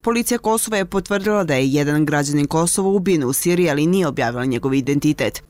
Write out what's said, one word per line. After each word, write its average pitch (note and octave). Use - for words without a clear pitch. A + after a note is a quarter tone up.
Policija A#3
Kosova A3
je F#3+
potvrdila G3
da D#3
je C3
jedan D3
građanin C#3+
Kosova F3
ubijen F#3
u B2
Siriji, F3
ali D3
nije F#3
objavila B2
njegov C3
identitet. C#3